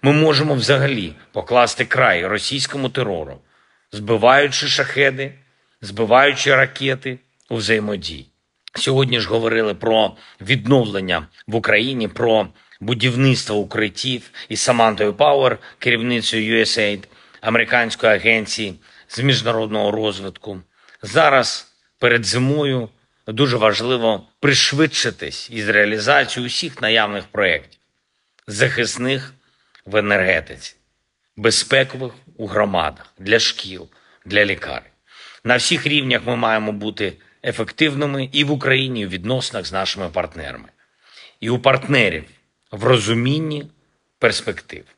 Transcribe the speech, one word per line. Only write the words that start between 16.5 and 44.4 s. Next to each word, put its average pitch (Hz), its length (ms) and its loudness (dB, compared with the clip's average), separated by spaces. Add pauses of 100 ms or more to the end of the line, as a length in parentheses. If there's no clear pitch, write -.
ес 110 180 0
ейд, 104 300 -2 (320)
американської 113 720 0
агенції 107 640 0 (340)
з - 100 -12
міжнародного 110 720 0
розвитку. 98 680 -6 (420)
Зараз 135 720 2 (260)
перед 117 260 2
зимою 127 640 0 (380)
дуже 123 300 0
важливо 113 680 2 (140)
пришвидшитись 139 1080 0
із 107 180 -6
реалізацією 110 800 2
усіх 135 360 -6
наявних 107 420 0
проєктів, 87 560 -2 (680)
захисних 123 880 -4 (520)
в 98 100 -4
енергетиці, 95 800 0 (600)
безпекових 131 760 0 (240)
у 110 100 -10
громадах, 92 720 -2
для 104 200 2
шкіл, 92 500 -4 (380)
для 104 180 2
лікарень. 82 460 -6 (540)
На 123 120 2
всіх 139 300 0
рівнях 135 400 0
ми 120 100 -2
маємо 110 360 0
бути 104 400 -6 (320)
ефективними 139 880 -2
і 143 120 0
в 139 60 -2
Україні, 131 500 -2
і 101 60 -4
в - 20 -8
відносинах 98 580 -6
з - 60 -10
нашими 95 360 -4
партнерами. 76 600 -8 (720)
І 113 100 -4
у 123 80 0
партнерів 123 640 2 (460)
в 104 140 -10
розумінні 127 840 0 (520)
перспектив. - 640 -4 (140)